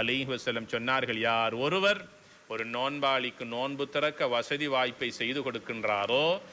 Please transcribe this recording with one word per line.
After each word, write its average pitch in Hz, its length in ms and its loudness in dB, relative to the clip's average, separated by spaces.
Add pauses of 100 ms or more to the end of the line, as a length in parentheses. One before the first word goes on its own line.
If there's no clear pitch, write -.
அலைஹி 127 240 0
வஸல்லம் 117 440 -4
சொன்னார்கள், 123 480 0
யார் 113 360 2
ஒருவர் 190 600 0 (340)
ஒரு 113 180 -4
நோன்பாளிக்கு 131 800 0
நோன்பு 135 440 -2
திறக்க 147 400 0
வசதி 139 380 0
வாய்ப்பை 127 440 0
செய்து 127 320 -2
கொடுக்கின்றாரோ, 117 960 2 (120)